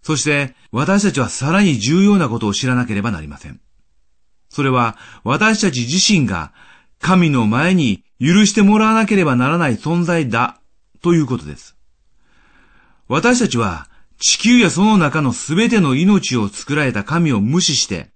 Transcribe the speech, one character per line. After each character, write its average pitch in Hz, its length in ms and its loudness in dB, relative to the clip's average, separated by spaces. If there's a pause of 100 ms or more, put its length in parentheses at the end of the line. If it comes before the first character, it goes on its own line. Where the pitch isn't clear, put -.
そ 156 140 -4
し - 80 -4
て 143 300 -4 (180)
私 190 300 0
た 202 100 0
ち 135 80 -2
は 113 80 -2
さ 143 240 -4
ら 196 100 2
に 160 160 2
重 147 260 2
要 202 120 6
な 160 120 0
こ 113 100 -4
と 113 80 -4
を 101 80 -2
知 - 120 -4
ら 127 80 0
な 123 120 0
け 110 80 -6
れ 98 80 -2
ば 117 80 -4
な 87 100 -8
り 76 80 -14
ま 71 100 -16
せ - 120 -18
ん。 - 100 -20 (880)
そ - 140 -6
れ 135 80 0
は 117 260 0 (280)
私 208 360 0
た 196 100 2
ち 123 100 -4
自 120 160 -4
身 185 300 2
が 85 260 -8 (480)
神 175 280 2
の 127 180 0
前 139 280 0
に 127 300 -2 (140)
許 143 280 2
し - 80 -2
て 214 80 2
も 208 160 4
ら 214 80 2
わ 220 80 2
な 220 120 2
け 208 100 0
れ 190 80 2
ば 135 120 0
な 123 120 0
ら 165 100 -2
な 165 100 0
い 117 80 -2
存 170 280 -2
在 165 260 0
だ 117 300 -4 (420)
と 175 120 2
い 160 60 4
う 147 60 -2
こ 120 120 -4
と 73 60 -12
で 73 120 -14
す。 - 200 -20 (1300)
私 226 300 2
た 240 100 0
ち 131 100 -2
は 95 300 -4 (300)
地 - 200 -2
球 247 200 4
や 196 120 4
そ 156 140 0
の 214 140 4
中 156 240 0
の 127 100 0
す 139 220 -8
べ 220 140 0
て 226 120 2
の 143 140 0
命 175 420 2
を 107 120 -2
作 - 260 -8
ら 147 100 -2
れ 127 80 -2
た 104 120 -6
神 160 280 0
を 110 80 0
無 135 200 0
視 151 160 -2
し - 100 -2
て 85 300 -10